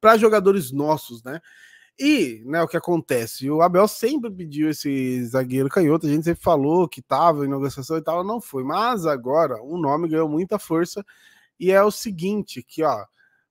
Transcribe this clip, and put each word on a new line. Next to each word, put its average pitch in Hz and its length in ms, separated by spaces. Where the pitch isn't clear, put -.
pra 226 160
jogadores 196 560
nossos, 143 500
né? 135 180
E, 196 460
né, 156 180
o 160 60
que - 80
acontece? 139 760
O 156 120
Abel 185 260
sempre 240 420
pediu 156 380
esse 131 560
zagueiro 131 460
canhoto, 160 340
a 151 60
gente 151 140
sempre 170 180
falou 165 440
que - 140
tava 147 460
em - 20
negociação 139 480
e 160 60
tal, 160 200
não 214 160
foi. 135 240
Mas 185 440
agora 135 560
um 151 160
nome 147 280
ganhou 160 220
muita 180 300
força 170 440
e 180 140
é 196 100
o 214 80
seguinte, 196 720
que, - 200
ó, 127 200